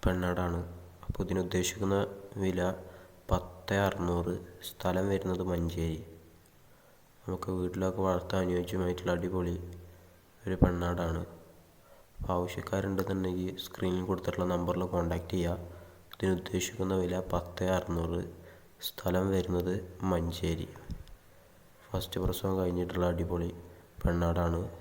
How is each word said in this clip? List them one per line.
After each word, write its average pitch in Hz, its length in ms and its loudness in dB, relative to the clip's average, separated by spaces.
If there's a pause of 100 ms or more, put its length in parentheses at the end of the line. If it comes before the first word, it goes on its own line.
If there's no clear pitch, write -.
പെണ്ണാടാണ്. 90 540 2 (460)
അപ്പോൾ - 220 -4
ഇതിന് 92 180 2
ഉദ്ദേശിക്കുന്ന 98 540 0 (440)
വില 92 160 2 (720)
പത്ത് - 540 0
അറുന്നൂറ്. 87 500 0 (360)
സ്ഥലം 92 420 0
വരുന്നത് 92 400 0
മഞ്ചേരി. 82 480 -2 (1200)
നമുക്ക് 92 260 -4 (120)
വീട്ടിലൊക്കെ 90 480 0
വളർത്താൻ 90 380 2
അനുയോജ്യമായിട്ടുള്ള 90 720 0
അടിപൊളി 90 360 0 (920)
ഒരു 92 200 -2
പെണ്ണാടാണ്. 87 580 0 (920)
അപ്പോൾ - 200 0
ആവശ്യക്കാരുണ്ടെന്നുണ്ടെങ്കിൽ 92 1200 0 (100)
സ്ക്രീനിൽ 92 440 0
കൊടുത്തിട്ടുള്ള 90 440 0
നമ്പറിൽ 87 300 2 (120)
കോൺടാക്ട് 85 400 0
ചെയ്യുക. 87 380 -2 (420)
ഇതിന് 95 200 4
ഉദ്ദേശിക്കുന്ന - 640 -2
വില 90 160 0 (160)
പത്ത് 90 420 -2
അറുന്നൂറ്. 85 480 0 (640)
സ്ഥലം 92 480 0
വരുന്നത് 90 400 2 (380)
മഞ്ചേരി. 85 540 0 (1200)
ഫസ്റ്റ് - 360 -2
പ്രസവം 92 360 2
കഴിഞ്ഞിട്ടുള്ള 90 520 2
അടിപൊളി 85 380 0 (540)
പെണ്ണാടാണ്. 85 580 4 (200)